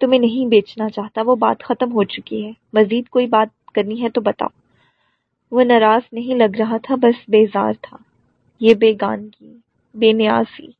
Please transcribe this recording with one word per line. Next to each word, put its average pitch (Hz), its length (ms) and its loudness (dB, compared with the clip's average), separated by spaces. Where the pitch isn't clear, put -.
تمہیں 254 200 2
نہیں 240 280 -2
بیچنا 214 400 0
چاہتا، 214 380 -8
وہ 247 100 2
بات 226 260 -2
ختم 247 300 -4
ہو 214 120 0
چکی 214 420 -10
ہے۔ 220 60 -14
مزید 214 360 0
کوئی - 180 0
بات 220 400 -2
کرنی 214 360 -6
ہے 233 60 -2
تو 226 120 -6
بتاؤ۔" - 280 -4
وہ 247 120 2
ناراض 233 400 4
نہیں 240 220 -6
لگ 220 240 2
رہا 220 240 -2
تھا، 269 120 -6
بس 240 340 0
بیزار 214 440 2
تھا۔ - 140 -20
یہ 226 140 6
بیگانگی، 214 840 -4
بے 220 180 2
نیازی۔ 220 540 -2